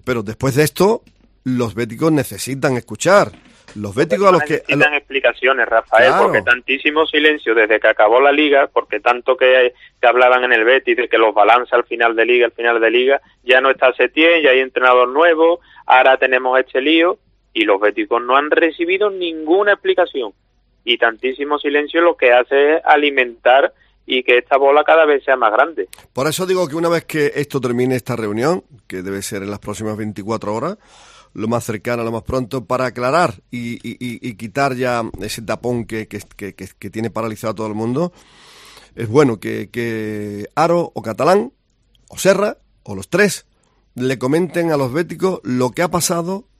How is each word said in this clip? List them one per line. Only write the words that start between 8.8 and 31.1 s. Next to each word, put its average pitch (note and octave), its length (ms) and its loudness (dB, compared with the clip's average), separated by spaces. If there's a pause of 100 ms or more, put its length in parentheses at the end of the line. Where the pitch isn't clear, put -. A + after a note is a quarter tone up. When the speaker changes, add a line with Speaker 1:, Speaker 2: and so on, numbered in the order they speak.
Speaker 2:
tanto B2 380 0
que, B2+ 360 2 (280)
que B2 60 4
hablaban B2+ 360 4
en B2 100 0
el A2+ 100 4
Betis B2 340 2
de A#2+ 100 -2
que A2+ 120 2
los A2 160 2
balances A2+ 380 4
al A#2+ 120 2
final A#2 300 0
de A2+ 100 2
liga, A#2+ 220 2
al - 40 -4
final A#2 300 0
de A2+ 80 4
liga, B2+ 320 2 (220)
ya B2+ 180 4
no C3+ 80 2
está C3 240 2
Setién, D#3+ 500 2
ya C#3 60 4
hay C3 120 4
entrenador B2+ 480 2
nuevo, E3 500 2 (260)
ahora C3 320 6
tenemos B2+ 420 0
este B2+ 220 -2
lío, E3 380 2 (340)
y A2 100 0
los G2+ 160 2
béticos G#2+ 440 0
no B2 140 0
han D3 120 0
recibido E3+ 600 -2
ninguna F3+ 600 0
explicación. F3 600 -2 (500)
Y A#2 140 0
tantísimo C3 600 -2
silencio D3 420 -2
lo E3+ 160 2
que B2 160 4
hace C#3 440 2
es E3 80 -6
alimentar C3+ 840 2 (320)
y C3 200 -4
que B2 160 4
esta C#3 180 0
bola C#3 260 4
cada D#3 220 4
vez C#3+ 180 0
sea C3+ 120 0
más A#2 160 0
grande. B2+ 360 0 (260)
Speaker 1:
Por C3 140 -2
eso F3+ 200 -4
digo F#3 200 0
que C#3 80 -10
una E3+ 140 -2
vez E3 160 -2
que D3 300 -2
esto C#3 260 -4
termine, B2+ 340 0
esta B2 200 -6
reunión, A2+ 480 -2 (240)
que F#2 160 -10
debe G2 180 -8
ser G2 220 -10
en G2+ 80 -8
las G2+ 80 -10
próximas G#2+ 360 -8
veinticuatro G#2+ 600 -8
horas, D#3 220 -6 (580)